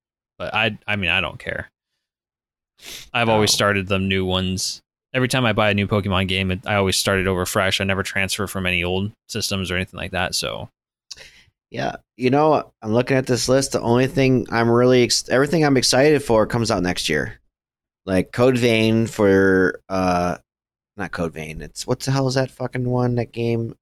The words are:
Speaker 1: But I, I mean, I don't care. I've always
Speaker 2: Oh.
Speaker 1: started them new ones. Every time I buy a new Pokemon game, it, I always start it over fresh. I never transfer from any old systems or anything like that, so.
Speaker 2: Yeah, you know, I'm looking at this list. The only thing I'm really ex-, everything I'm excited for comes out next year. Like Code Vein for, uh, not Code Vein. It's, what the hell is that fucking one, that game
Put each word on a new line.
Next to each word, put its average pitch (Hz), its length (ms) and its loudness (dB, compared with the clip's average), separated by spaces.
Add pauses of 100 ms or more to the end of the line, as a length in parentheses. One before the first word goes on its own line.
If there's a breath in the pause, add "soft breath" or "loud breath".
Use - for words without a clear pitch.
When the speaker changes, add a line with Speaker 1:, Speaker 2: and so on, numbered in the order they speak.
(380)
Speaker 1:
But - 160 -10
I, 107 240 -2 (100)
I 104 80 -4
mean, 95 140 -4
I 92 100 0
don't 82 180 -6
care. - 320 -10 (1400 loud breath)
I've 120 140 0
always 107 240 2
Speaker 2:
Oh. - 40 2
Speaker 1:
started 101 320 0
them 95 200 -2
new 95 180 0
ones. 92 560 -4 (320)
Every 127 140 0
time 127 180 0
I 110 60 2
buy 107 180 2
a 101 40 2
new 101 120 2
Pokemon 95 440 0
game, 95 200 -2
it, 90 160 -6
I 104 100 -2
always 98 200 2
start 98 240 0
it 90 80 -2
over 90 180 -2
fresh. 95 360 -2
I - 20 -2
never 98 200 -2
transfer 95 440 -4
from 92 180 -6
any 90 200 -2
old 95 260 -2 (160)
systems 95 420 -6
or 90 60 -4
anything 92 220 -6
like 92 140 -10
that, 90 220 -4
so. 55 360 -6 (1000 loud breath)
Speaker 2:
Yeah, - 280 -8 (200)
you 123 120 0
know, 143 520 2
I'm 110 100 -6
looking 123 240 2
at 131 120 0
this 120 200 0
list. 135 240 2
The - 100 -2
only 123 260 2
thing 131 440 2
I'm 117 180 2
really 123 340 6
ex-, - 260 -2
everything 151 340 2
I'm 139 140 4
excited 135 440 4
for 110 240 2
comes 113 240 -2
out 98 140 0
next 87 240 -4
year. 71 320 -4 (640)
Like 95 280 -2
Code 127 240 4
Vein 113 500 4
for, 95 800 4
uh, 90 500 -2 (600)
not 95 140 -10
Code 85 200 -6
Vein. 78 300 -12
It's, - 260 -12
what 123 140 -4
the 131 100 -4
hell 135 160 0
is 127 80 -4
that 131 160 -2
fucking 127 380 -6
one, 123 260 0
that 117 160 -4
game 117 500 -4